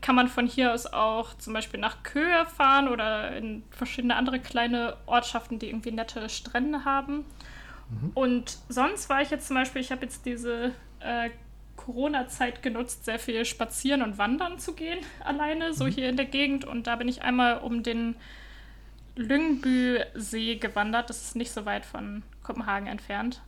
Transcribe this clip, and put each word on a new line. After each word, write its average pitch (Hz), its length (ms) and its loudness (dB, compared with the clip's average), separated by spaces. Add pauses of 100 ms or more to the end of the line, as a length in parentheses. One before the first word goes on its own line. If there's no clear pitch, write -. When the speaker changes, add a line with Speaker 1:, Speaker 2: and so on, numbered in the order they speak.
Speaker 1:
kann 262 120 6
man 247 140 8
von 240 180 2
hier 247 280 4
aus 233 120 -4
auch 220 520 0
zum 220 160 -8
Beispiel - 260 -4
nach 214 220 -2
Köhe 330 440 4
fahren 277 420 6
oder 220 480 0
in 220 340 -6
verschiedene 240 460 0
andere 254 240 2
kleine 240 560 0 (100)
Ortschaften, 233 520 2
die 220 100 -6
irgendwie 226 220 -6
nette 220 380 -6
Strände 269 560 -2
haben. 277 400 0 (640)
Speaker 2:
Mhm. 113 240 -4
Speaker 1:
Und 247 440 2 (100)
sonst 294 400 0
war 277 140 4
ich 269 80 0
jetzt - 160 -2
zum 262 100 -2
Beispiel, 262 240 0
ich 254 120 -6
hab 262 100 -4
jetzt - 240 -10
diese, 240 460 -2 (280)
äh, 233 300 -2 (460)
Corona-Zeit 247 840 -2
genutzt, 247 420 -4
sehr 226 160 -2
viel 226 240 -2
spazieren 254 580 0
und 208 160 0
wandern 339 400 2
zu - 160 -6
gehen, 330 240 -4 (260)
alleine, 311 480 0
so 262 120 0
Speaker 2:
Mhm. 269 60 4
Speaker 1:
hier 254 200 0
in 254 60 2
der 269 100 2
Gegend. 277 400 2
Und 233 200 -6
da 233 100 0
bin 240 120 0
ich 247 140 -2
einmal 247 360 4
um 233 260 -2
den 233 320 0 (1000)
Lyngbysee 247 1400 2
gewandert, 220 540 0
das - 120 -8
ist - 140 -10
nicht 240 160 -4
so 214 140 -6
weit 208 200 -2
von 208 360 -8 (200)
Kopenhagen 202 460 -4
entfernt. 208 600 -4